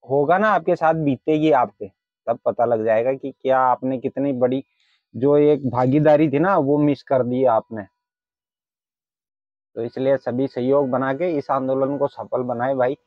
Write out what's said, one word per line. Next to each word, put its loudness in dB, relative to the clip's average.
होगा 2
ना 2
आपके 0
साथ 0
बीतेगी 0
आप 2
पे, -12
तब -2
पता 0
लग 0
जाएगा 0
कि -10
क्या 0
आपने 0
कितनी -4
बड़ी -2
जो 2
एक 2
भागीदारी 2
थी -2
ना 2
वो 0
miss 0
कर 0
दी -2
आपने। 0
तो -8
इसलिए -2
सभी -4
सहयोग 0
बना -2
के -4
इस -6
आंदोलन -2
को -2
सफल -6
बनाए -4
भाई। -2